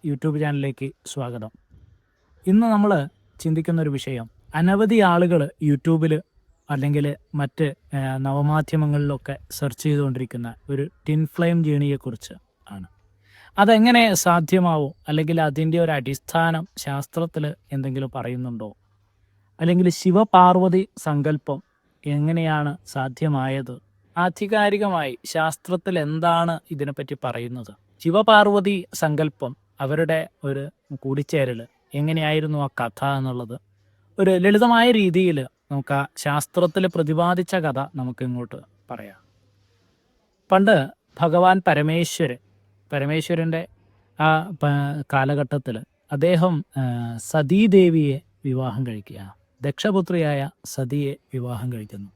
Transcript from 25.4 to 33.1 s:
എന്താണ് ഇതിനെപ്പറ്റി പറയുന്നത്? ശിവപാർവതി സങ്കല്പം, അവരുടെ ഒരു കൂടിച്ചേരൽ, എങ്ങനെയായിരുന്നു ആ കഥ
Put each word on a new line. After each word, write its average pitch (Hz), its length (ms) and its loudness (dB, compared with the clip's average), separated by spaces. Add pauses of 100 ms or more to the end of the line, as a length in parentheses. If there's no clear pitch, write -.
എന്താണ് 170 480 0 (180)
ഇതിനെപ്പറ്റി 143 500 -8
പറയുന്നത്? 120 500 -10 (280)
ശിവപാർവതി 202 720 4 (260)
സങ്കല്പം, 151 520 -2 (300)
അവരുടെ 151 340 -2 (300)
ഒരു 139 160 -6 (400)
കൂടിച്ചേരൽ, 135 580 -4 (380)
എങ്ങനെയായിരുന്നു 156 680 -2
ആ - 20 -4 (120)
കഥ 117 220 -6 (180)